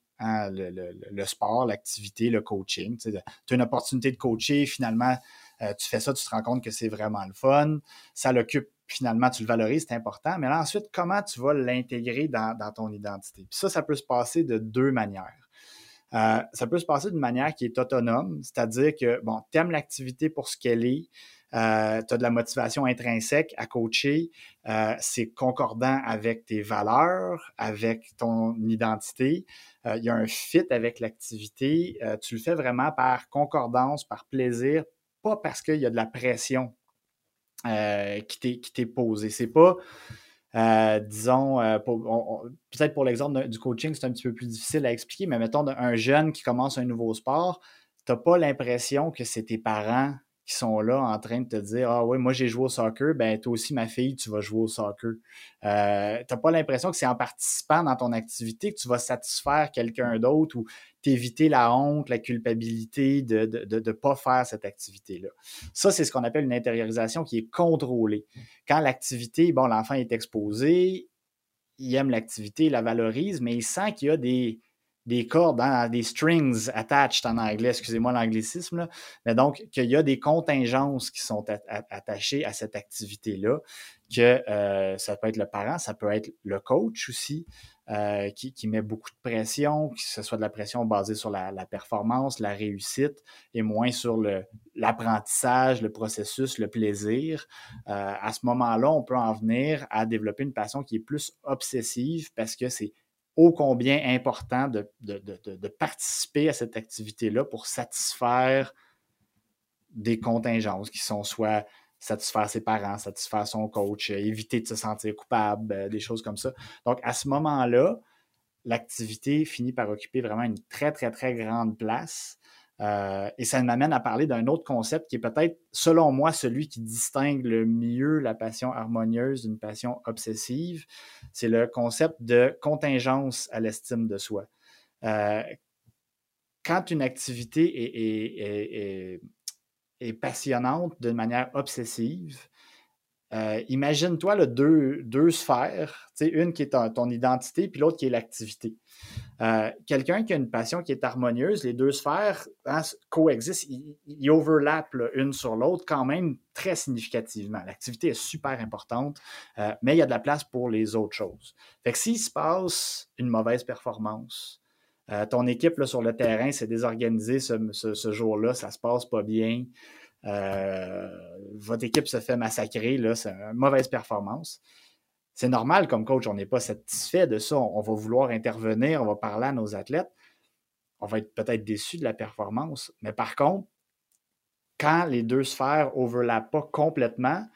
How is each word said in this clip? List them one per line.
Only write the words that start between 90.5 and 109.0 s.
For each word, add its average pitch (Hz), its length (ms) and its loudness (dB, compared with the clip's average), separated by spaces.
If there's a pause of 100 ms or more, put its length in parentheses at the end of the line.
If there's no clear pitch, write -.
basée 104 300 0
sur 104 160 -6
la, 95 200 -6
la 95 140 -10
performance, 117 720 -2
la 104 140 -2
réussite, 107 720 -4 (320)
et 113 80 0
moins 113 280 0
sur 117 260 -2
le, 101 280 0 (300)
l'apprentissage, 113 1040 2
le 110 100 -2
processus, 110 680 -4
le 107 80 -2
plaisir. 113 800 -2 (400)
Euh, 101 340 -4
à 110 120 -4
ce - 100 -12
moment-là, 120 480 4
on 143 100 4
peut 127 160 -2
en 113 160 2
venir 127 560 0
à 110 160 0
développer 107 380 -2
une 139 100 -4
passion 113 300 -4
qui 110 140 -4
est - 20 -6
plus 143 340 -8 (100)
obsessive 135 920 -4
parce 113 200 -4
que 123 140 -4
c'est 107 240 -6 (440)
ô 165 160 10
combien 135 600 2
important 127 540 0
de, 107 220 -4 (100)
de, 101 200 -10
de, 98 240 -14
de, 98 120 -12
de 95 140 -8
participer - 800 -2
à 139 40 2
cette 117 220 -6
activité-là 110 680 -4
pour - 200 -10
satisfaire 131 1080 0 (1160)